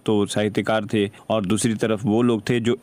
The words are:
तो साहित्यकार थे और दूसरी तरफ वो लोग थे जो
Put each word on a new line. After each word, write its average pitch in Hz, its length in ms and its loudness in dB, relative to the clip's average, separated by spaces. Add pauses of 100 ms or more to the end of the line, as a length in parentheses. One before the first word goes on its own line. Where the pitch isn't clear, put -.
तो 104 200 2
साहित्यकार 104 680 -2
थे 101 160 2 (200)
और 110 160 0
दूसरी 107 280 0
तरफ 110 320 -2
वो 110 160 2
लोग 117 280 2
थे 120 100 2
जो 117 240 0